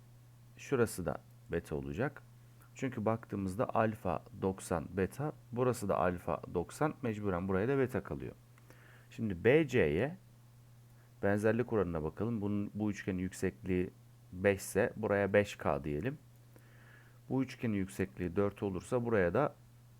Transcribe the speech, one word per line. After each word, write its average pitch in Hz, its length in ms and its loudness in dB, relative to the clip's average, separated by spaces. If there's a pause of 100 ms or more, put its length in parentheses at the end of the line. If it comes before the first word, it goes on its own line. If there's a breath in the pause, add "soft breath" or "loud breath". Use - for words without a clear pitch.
(580)
şurası 113 480 0
da 78 120 -2 (340)
beta 85 240 -2
olacak. 73 480 -4 (520 loud breath)
Çünkü 123 300 -4
baktığımızda 107 720 -2
alfa 107 480 0 (180)
doksan 95 560 -2
beta, 135 360 -2 (180)
burası 120 380 0
da 82 80 2
alfa 87 440 0 (120)
doksan, 139 480 -2
mecburen 104 460 -2
buraya 95 200 2
da 139 100 2
beta 123 260 0
kalıyor. 65 320 -8 (720 loud breath)
Şimdi 98 340 -6
B 143 240 6
C'ye 117 500 2 (1080 loud breath)
benzerlik 110 500 2
oranına 87 300 2
bakalım. 104 380 -2
Bunun, 101 320 0
bu 104 180 0
üçgenin 98 260 -4
yüksekliği 92 720 -2 (440)
beş 98 260 2
ise - 360 0
buraya 101 380 2
beş 104 220 4
K 71 280 0
diyelim. 76 340 -4 (1120 loud breath)
Bu 131 140 0
üçgenin 120 320 -2
yüksekliği 92 600 -2
dört 101 280 0
olursa 104 420 -2
buraya 98 280 4
da 135 220 2 (440)